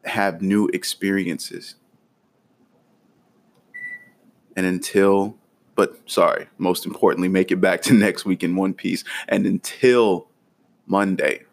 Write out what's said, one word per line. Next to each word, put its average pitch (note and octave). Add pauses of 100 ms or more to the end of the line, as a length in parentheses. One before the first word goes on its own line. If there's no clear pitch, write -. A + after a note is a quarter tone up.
Have F#2+
new G2+
experiences. - (2750)
And F#2
until, G2 (380)
but G2
sorry, - (120)
most F2+
importantly, F#2
make F#2
it F2+
back F#2+
to -
<laughs> -
next G#2
week F#2
in F2
one F#2+
piece. F#2 (240)
And -
until G#2 (580)
Monday F#2+